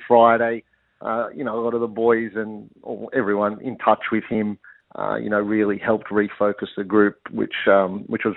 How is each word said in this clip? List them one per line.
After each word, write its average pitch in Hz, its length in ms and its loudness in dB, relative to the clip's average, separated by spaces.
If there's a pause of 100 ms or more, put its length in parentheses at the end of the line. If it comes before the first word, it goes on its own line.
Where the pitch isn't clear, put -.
Friday, 117 560 4 (380)
uh, 113 340 -4
you 147 80 -8
know, 113 160 -4
a - 20 -4
lot 117 140 -2
of 117 60 -2
the 120 60 -2
boys 113 460 2
and 107 340 -8 (140)
all, 110 320 -12
everyone 104 480 0
in 120 160 -8
touch - 340 2
with 110 160 0
him, 107 300 -2 (400)
uh, - 180 -4
you 104 140 -6
know, 104 100 0
really 104 380 0
helped 110 300 -2
refocus 104 680 -2
the 104 80 -6
group, 104 360 2 (100)
which, 107 240 -6 (140)
um, 98 400 4
which 113 180 -6
was 107 120 -2